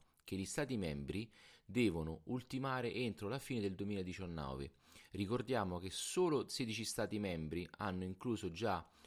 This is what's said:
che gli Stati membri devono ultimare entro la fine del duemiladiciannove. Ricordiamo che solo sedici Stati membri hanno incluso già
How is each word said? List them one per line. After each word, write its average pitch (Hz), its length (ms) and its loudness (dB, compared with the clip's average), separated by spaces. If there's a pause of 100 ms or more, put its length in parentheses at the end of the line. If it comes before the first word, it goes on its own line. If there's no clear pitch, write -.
(240)
che - 120 -4
gli 95 100 0
Stati 131 320 0
membri 80 520 -2 (360)
devono 82 600 4
ultimare 127 680 0
entro 107 340 0
la 127 120 -2
fine 123 200 -2
del 98 140 2
duemiladiciannove. 87 1000 -2 (400)
Ricordiamo 104 680 2
che 92 120 -6
solo 165 580 2
sedici 110 340 -2
Stati 104 360 0
membri 85 460 0 (120)
hanno 95 260 0
incluso 95 480 -2
già 90 340 0 (220)